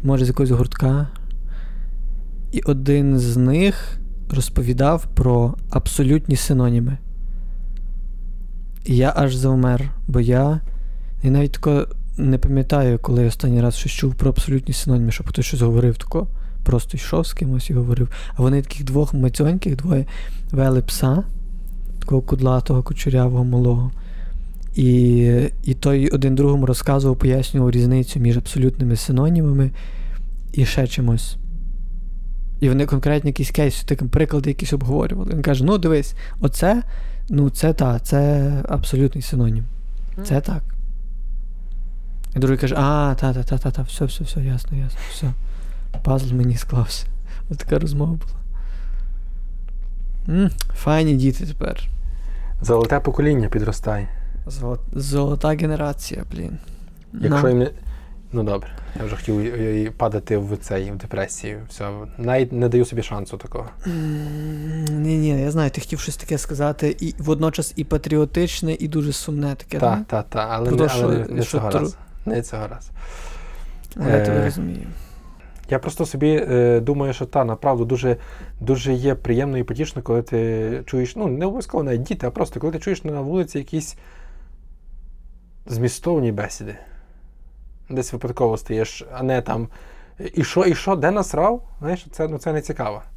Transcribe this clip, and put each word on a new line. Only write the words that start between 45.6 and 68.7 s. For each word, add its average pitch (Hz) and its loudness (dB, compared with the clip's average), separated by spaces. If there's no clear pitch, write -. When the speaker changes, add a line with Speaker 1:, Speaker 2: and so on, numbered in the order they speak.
Speaker 1:
Пазл 127 2
мені 123 2
склався". - -2
Ось 151 -4
така - 0
розмова 151 0
була. - -4
М, 185 2
файні 156 2
діти 131 2
тепер. - -4
Speaker 2:
Золоте 117 2
покоління 143 2
підростає. 107 -2
Speaker 1:
Золо-, 127 -4
золота 143 0
генерація, 151 -2
блін. 165 -8
Speaker 2:
Якщо 143 2
Speaker 1:
Ну. 131 6
Speaker 2:
їм 123 4
не... 127 2
Ну, 117 0
добре, 101 -2
я 113 -6
вже 104 -6
хотів 104 -2
і, 107 0
і 107 -4
падати 107 -2
в 101 -4
цей, 101 -6
в 101 -8
депресію. 104 -8
Все, 101 -10
навіть 127 0
не 120 0
даю 120 4
собі 113 -6
шансу 113 -8
такого. 117 -10
Speaker 1:
М, 151 -6
ні, 156 2
ні, 151 2
я 143 0
знаю, 147 0
ти 143 -8
хотів - -8
щось - -8
таке - -6
сказати, 147 -2
і 160 -6
водночас 156 -2
і 151 -4
патріотичне, 156 0